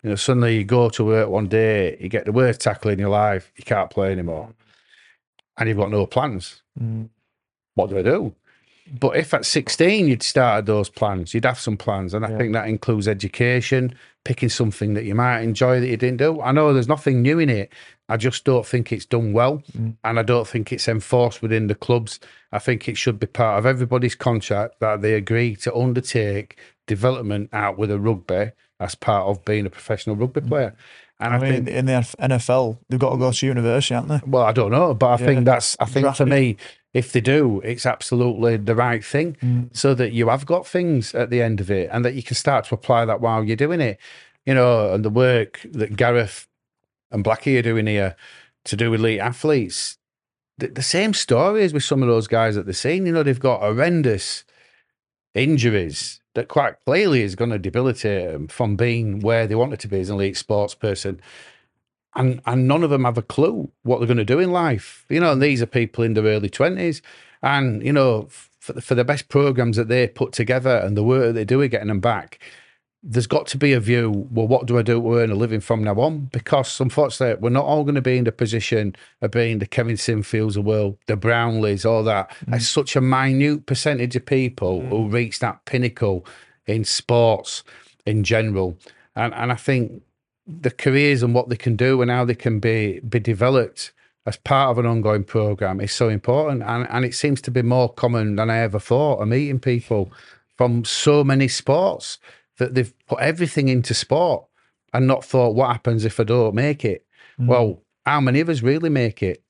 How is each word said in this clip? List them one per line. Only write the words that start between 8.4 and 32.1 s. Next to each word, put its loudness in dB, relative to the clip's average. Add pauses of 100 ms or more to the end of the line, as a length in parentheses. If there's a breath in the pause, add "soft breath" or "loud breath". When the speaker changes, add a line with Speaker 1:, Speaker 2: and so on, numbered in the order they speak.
Speaker 1:
But 0
if -2
at 0
sixteen 2
you'd 0
started 2
those 0
plans, -4
you'd -2
have 0
some -4
plans. -6
And -4
I -6
Speaker 2:
Yeah. -6
Speaker 1:
think -2
that -4
includes -2
education, 0 (300 soft breath)
picking -2
something -2
that -4
you -4
might 2
enjoy 2
that -2
you -2
didn't -2
do. 0
I -2
know 4
there's 2
nothing 2
new 4
in 2
it. -2 (360 loud breath)
I -2
just -2
don't 2
think -2
it's -8
done -2
well. 2 (160)
Speaker 2:
Mm. -6
Speaker 1:
And 0
I 0
don't 0
think -4
it's -4
enforced 0
within 0
the -2
clubs. -2 (320 loud breath)
I -6
think -4
it -8
should -2
be -2
part 0
of 0
everybody's 0
contract -2
that -2
they 0
agree 0
to -6
undertake -2 (300 loud breath)
development -2
out -2
with -2
a -2
rugby -2 (300)
as -8
part 0
of -4
being -2
a -6
professional -6
rugby -2
Speaker 2:
Mm. -6
Speaker 1:
player. -2 (460 loud breath)
And -2
Speaker 2:
I 2
Speaker 1:
I 2
Speaker 2:
mean, 0
Speaker 1:
think -2
Speaker 2:
in -2
the 0
N 2
F-, -6